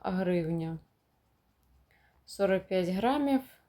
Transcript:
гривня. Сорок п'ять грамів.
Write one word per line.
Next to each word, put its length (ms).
гривня. 760
Сорок 420
п'ять 220
грамів. 520